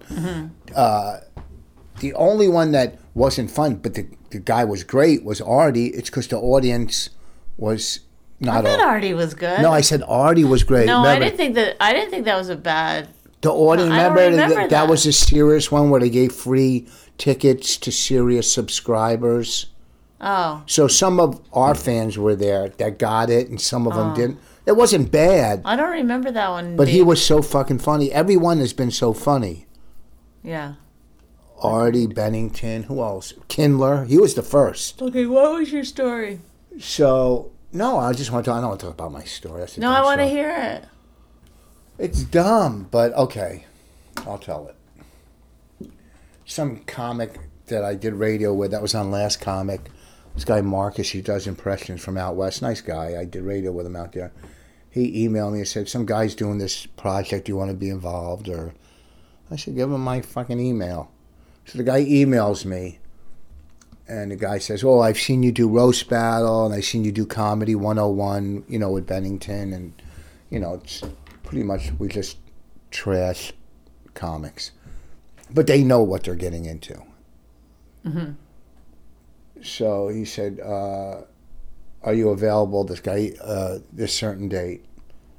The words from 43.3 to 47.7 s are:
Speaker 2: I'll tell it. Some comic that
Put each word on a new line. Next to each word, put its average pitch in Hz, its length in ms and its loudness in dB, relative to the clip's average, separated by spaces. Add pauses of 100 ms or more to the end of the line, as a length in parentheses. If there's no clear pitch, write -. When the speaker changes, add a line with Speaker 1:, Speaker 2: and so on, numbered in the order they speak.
Speaker 2:
I'll 101 100 -10
tell 76 300 -12
it. - 1200 -20 (540)
Some 135 340 -8
comic 120 600 -10 (280)
that 107 160 -4